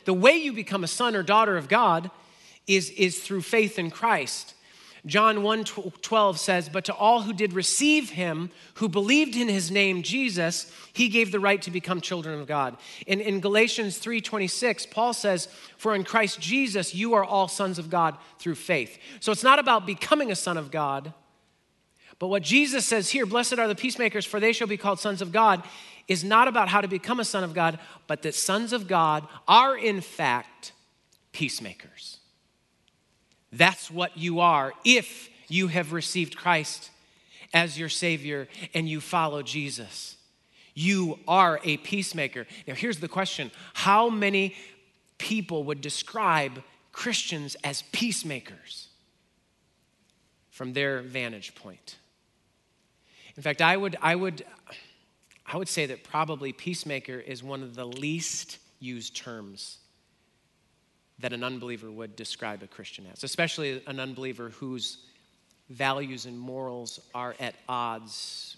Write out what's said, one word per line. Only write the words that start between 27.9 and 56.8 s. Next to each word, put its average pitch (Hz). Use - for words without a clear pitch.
but 151
that 156
sons 214
of 214
God 156
are 254
in 214
fact -
peacemakers. -
That's 170
what 170
you 170
are 151
if -
you 185
have 160
received 165
Christ 165
as 165
your 160
Savior 147
and 160
you 156
follow 147
Jesus. 120
You 180
are 170
a 151
peacemaker. 151
Now, 131
here's 196
the 165
question. 170
How 214
many 196
people 170
would 143
describe 156
Christians 160
as 143
peacemakers -
from 127
their 139
vantage 123
point? -
In 143
fact, 151
I 170
would, 196
I 165
would, 180
I -
would 185
say 151
that 127
probably 151
peacemaker 139